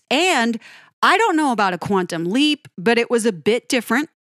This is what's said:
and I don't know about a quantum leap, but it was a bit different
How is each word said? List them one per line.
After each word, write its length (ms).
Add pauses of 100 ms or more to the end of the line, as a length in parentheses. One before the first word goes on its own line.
(100)
and 500 (420)
I 140
don't 180
know 160
about 220
a 60
quantum 480
leap, 500
but 220
it 120
was 140
a 80
bit 380
different 400 (120)